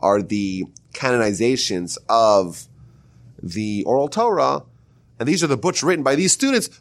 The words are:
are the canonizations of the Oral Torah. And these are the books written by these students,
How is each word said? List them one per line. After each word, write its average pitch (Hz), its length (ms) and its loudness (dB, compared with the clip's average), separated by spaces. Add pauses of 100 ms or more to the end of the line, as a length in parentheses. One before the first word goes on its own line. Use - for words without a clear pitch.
are 101 220 2
the 95 420 -4 (300)
canonizations 110 1040 0 (100)
of 98 580 4 (760)
the 104 420 -4
Oral 139 240 2
Torah. 147 540 0 (560)
And 120 100 -4
these 170 160 0
are 160 40 0
the 135 100 0
books 175 240 -2
written 160 200 0
by 135 120 2
these 180 180 2
students, 269 360 0 (120)